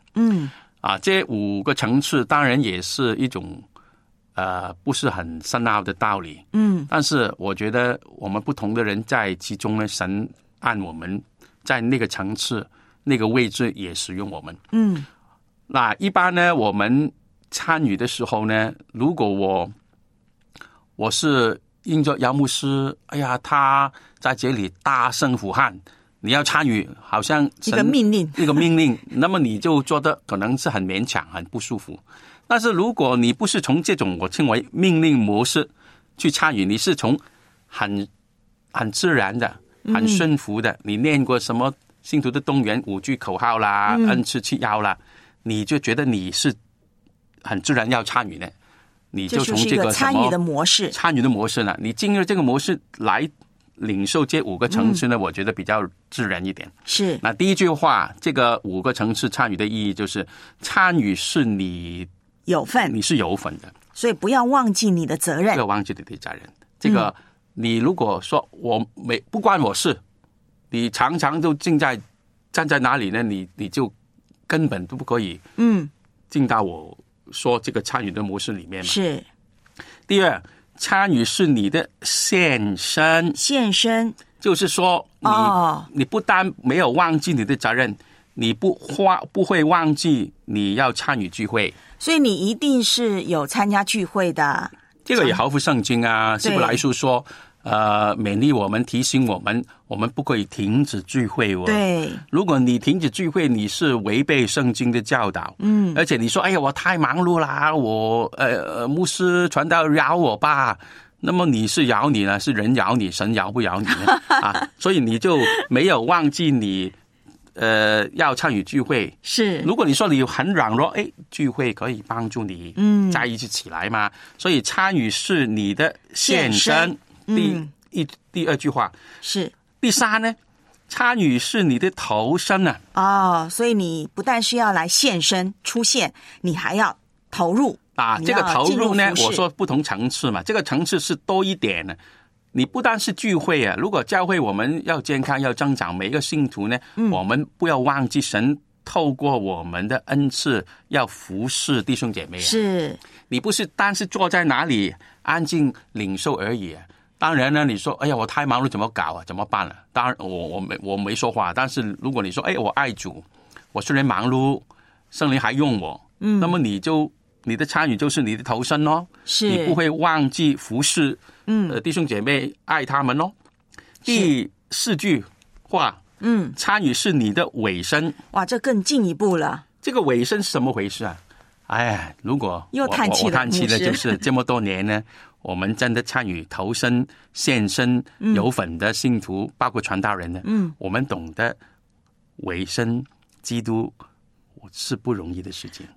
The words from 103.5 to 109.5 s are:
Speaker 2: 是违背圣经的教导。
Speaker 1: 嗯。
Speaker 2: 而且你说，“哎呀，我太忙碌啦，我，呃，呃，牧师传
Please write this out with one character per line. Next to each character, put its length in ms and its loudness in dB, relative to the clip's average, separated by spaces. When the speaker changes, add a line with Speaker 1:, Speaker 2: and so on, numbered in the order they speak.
Speaker 2:
是 280 0
违 280 2
背 220 2
圣 260 0
经 200 0
的 100 0
教 300 0
导。 260 -6
Speaker 1:
嗯。 400 2
Speaker 2:
而 80 4
且 120 0
你 120 0
说 140 -2
，“哎 80 2
呀， 80 2
我 120 0
太 280 -2
忙 180 2
碌 220 4
啦， 340 0
我， 520 2
呃， 440 0
呃， 60 -4
牧 160 0
师 460 2
传 180 0